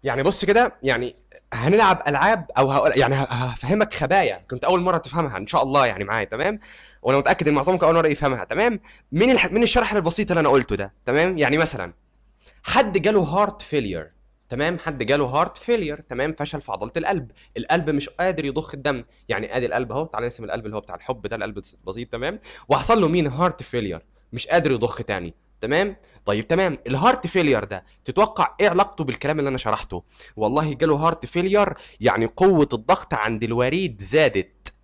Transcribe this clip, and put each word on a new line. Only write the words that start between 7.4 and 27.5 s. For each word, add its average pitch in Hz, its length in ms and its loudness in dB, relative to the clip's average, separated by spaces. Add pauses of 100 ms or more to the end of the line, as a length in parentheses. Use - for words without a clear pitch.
ان 151 60 4
معظمكم 165 320 2
اول 165 80 6
مره 160 140 4
يفهمها، 135 360 0
تمام؟ 208 360 0 (320)
مين 208 180 4
الح-، 233 220 2
مين 226 100 2
الشرح 226 320 2
البسيط 180 360 0
اللي 170 100 2
انا 151 80 4
قلته 127 280 4
ده، 98 160 -6 (140)
تمام؟ 160 320 2
يعني 143 200 2
مثلًا 104 340 -2 (680)
حد 208 360 2
جاله 202 220 2
هارت 185 420 0
فيلير، 95 480 -4 (380)
تمام؟ 151 300 -2
حد 139 240 -6
جاله 139 220 2
هارت 139 320 -2
فيلير، 180 440 -2
تمام؟ 139 380 -4
فشل 147 220 -6
في 117 120 -10
عضله 101 240 -6
القلب، 160 340 -4 (260)
القلب 151 340 -2
مش 143 180 -2
قادر 175 360 -4
يضخ 139 300 -6
الدم، 135 300 -4 (240)
يعني 107 280 -4
ادي 123 100 -2
القلب 117 260 -4
اهو، 143 120 -4
تعالى 120 220 -6
نرسم 120 180 -10
القلب 107 220 -8
اللي 107 100 -10
هو 101 40 -6
بتاع 90 140 -18
الحب 110 320 -10
ده، 113 100 -6
القلب 101 260 -8 (240)
البسيط، 110 260 -10
تمام؟ 135 280 -6 (280)
وحصل 226 320 4
له 165 80 4
مين؟ 165 180 2
هارت 139 360 -2
فيلير، 98 400 -6 (300)
مش 117 140 -8
قادر 151 240 2
يضخ 117 320 -2
تاني، 90 320 -6 (260)
تمام؟ 180 360 -2 (280)
طيب 104 240 -2
تمام، 170 380 2
الهارت 170 400 2
فيلير 143 380 2